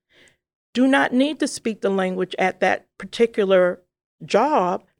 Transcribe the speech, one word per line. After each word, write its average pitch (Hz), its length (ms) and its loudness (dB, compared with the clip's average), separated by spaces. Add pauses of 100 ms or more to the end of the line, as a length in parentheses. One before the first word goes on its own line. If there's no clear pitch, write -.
(760)
Do 247 120 2
not 269 260 2
need 269 280 0
to 302 60 -2
speak 226 340 -6
the 196 100 -2
language 185 480 -4
at 185 220 -2
that - 260 -2 (120)
particular 190 840 0 (420)
job 208 600 0 (160)